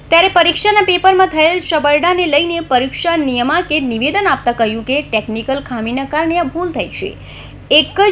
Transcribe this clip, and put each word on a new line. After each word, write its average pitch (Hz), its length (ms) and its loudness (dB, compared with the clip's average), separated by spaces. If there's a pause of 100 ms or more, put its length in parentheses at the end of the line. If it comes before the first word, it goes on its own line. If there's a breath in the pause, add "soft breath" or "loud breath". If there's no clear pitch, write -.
ત્યારે 339 200 4
પરીક્ષાના 381 540 2
પેપરમાં 370 440 4
થયેલ 311 340 2
છબરડાને 311 680 2
લઈને 339 340 0
પરીક્ષા 269 560 -2
નિયામકે 294 640 0
નિવેદન 277 460 -2
આપતા 269 260 0
કહ્યું 220 320 -2
કે 269 180 -2
ટેકનિકલ 226 580 -4
ખામીના 247 440 -6
કારણે 320 340 -2
આ 339 60 0
ભૂલ 330 260 -6
થઈ 220 180 -6
છે. - 280 -6 (540 loud breath)
એક 302 300 2 (120)